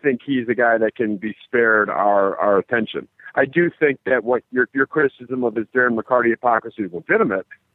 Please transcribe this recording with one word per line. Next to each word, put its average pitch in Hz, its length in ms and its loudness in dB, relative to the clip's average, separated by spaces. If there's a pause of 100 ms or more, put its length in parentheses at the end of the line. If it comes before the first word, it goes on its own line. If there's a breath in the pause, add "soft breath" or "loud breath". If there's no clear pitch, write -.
think 135 240 -2
he's 127 220 -2
the 120 80 0
guy 117 240 2
that 110 160 0
can 107 220 -2
be 104 180 -8 (100)
spared 110 440 2
our, 98 480 2
our 101 200 2
attention. 104 500 -4 (280 loud breath)
I 135 100 2
do 165 240 0 (100)
think 143 260 0
that 127 180 0
what 120 280 -2
your, 123 220 0
your 135 140 0
criticism 127 560 -2
of 113 120 -2
his 110 200 -4
Darren 123 240 2
McCarty 120 320 0
hypocrisy 113 520 -2
is 87 100 -8
legitimate. 107 520 -2 (300)